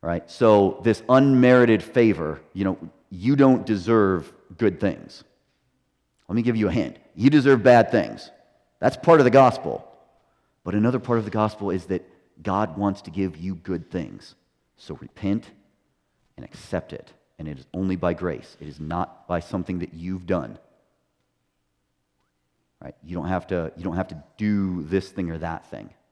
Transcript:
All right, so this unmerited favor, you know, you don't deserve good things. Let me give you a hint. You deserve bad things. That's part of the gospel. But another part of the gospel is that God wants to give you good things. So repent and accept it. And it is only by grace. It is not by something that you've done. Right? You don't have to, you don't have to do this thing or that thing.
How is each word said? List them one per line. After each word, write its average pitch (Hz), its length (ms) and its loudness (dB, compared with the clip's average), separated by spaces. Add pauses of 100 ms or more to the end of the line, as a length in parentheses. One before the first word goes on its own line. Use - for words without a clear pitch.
All 85 80 -8
right, 85 200 -6
so 104 540 4
this 113 260 0
unmerited 127 720 6
favor, 85 560 0 (140)
you 98 100 -6
know, 95 140 -4 (320)
you 101 260 -2
don't 131 300 4
deserve 98 680 0 (260)
good 101 220 -2
things. - 440 -8 (1040)
Let 95 80 -8
me 117 60 0
give 117 140 0
you 107 120 0
a 85 40 -2
hint. 85 260 -4 (180)
You 117 140 2
deserve 139 340 4
bad 120 280 6
things. - 380 -4 (500)
That's - 180 0
part 165 220 6
of 135 40 6
the 117 80 6
gospel. 120 560 2 (760)
But 90 120 -6
another 117 240 0
part 117 200 -2
of 107 60 -6
the 101 60 -10
gospel 107 380 -2
is 90 160 -4
that 92 220 -6 (340)
God 98 360 -4
wants 98 260 -4
to 90 80 -16
give 90 260 -6
you 90 180 -10
good 85 340 -10
things. 55 460 -12 (420)
So - 180 -16
repent - 540 -6 (840)
and - 80 -20
accept - 500 -10
it. - 200 -20 (260)
And 78 80 -12
it 71 100 -12
is 65 160 -20
only 92 220 -4
by 87 180 -2
grace. 82 460 -10
It 73 80 -18
is 71 120 -20
not 82 480 -10
by 87 120 -4
something 90 400 -8
that 85 140 -12
you've 90 320 -12
done. 67 340 -6 (2250)
Right? 71 220 -20
You 82 120 -14
don't 82 120 -8
have 90 200 -6
to, 85 280 -6
you 85 80 -16
don't 85 120 -6
have 92 140 -4
to 78 140 -16 (140)
do 98 460 -2
this 90 260 -2
thing 87 220 -8
or 82 80 -10
that 82 320 -10
thing. - 180 -18 (220)